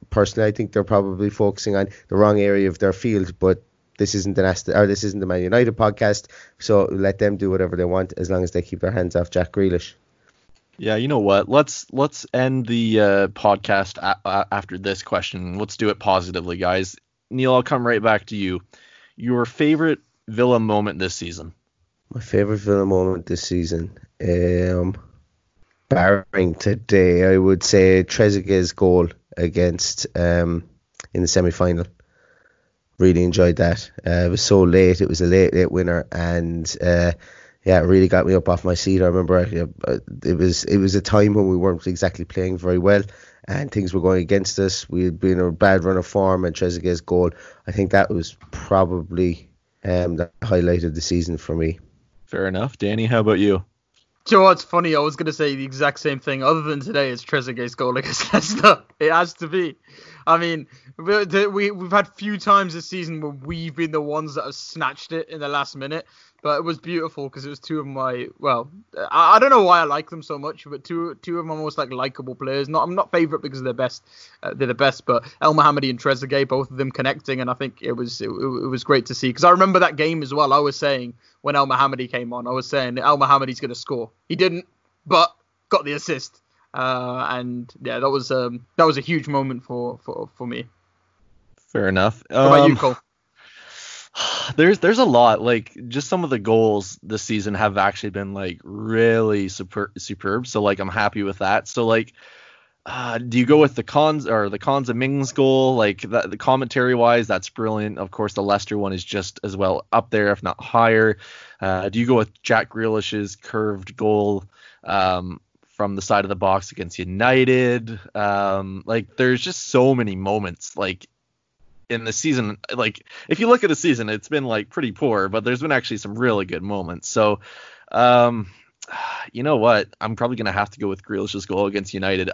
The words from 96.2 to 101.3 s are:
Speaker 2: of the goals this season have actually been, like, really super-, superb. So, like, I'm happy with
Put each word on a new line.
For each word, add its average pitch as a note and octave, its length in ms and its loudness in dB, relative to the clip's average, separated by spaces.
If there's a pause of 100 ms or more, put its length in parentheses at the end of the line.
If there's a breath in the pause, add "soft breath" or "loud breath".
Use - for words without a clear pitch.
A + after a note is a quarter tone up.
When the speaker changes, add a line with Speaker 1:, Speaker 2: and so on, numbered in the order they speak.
Speaker 2:
of D3 60 -6
the B2+ 80 0
goals G#2+ 640 0
this G#2+ 200 -8
season G#2 320 -4
have G2+ 220 0
actually G2+ 340 0
been, G2 220 -8
like, F#2+ 320 -8
really A2 840 0
super-, G2+ 500 -10
superb. G#2 480 -6
So, A2+ 160 -2
like, G2 160 2
I'm F#2+ 100 -6
happy G2+ 340 -2
with F#2+ 160 -6